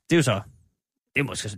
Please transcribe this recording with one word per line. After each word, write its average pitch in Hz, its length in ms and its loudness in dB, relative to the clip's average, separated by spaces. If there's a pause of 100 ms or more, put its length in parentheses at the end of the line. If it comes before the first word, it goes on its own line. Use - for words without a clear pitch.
Det 160 60 4
er - 20 6
jo 160 60 4
så, 104 180 0 (720)
det 127 40 2
er 139 40 0
måske, 113 340 -8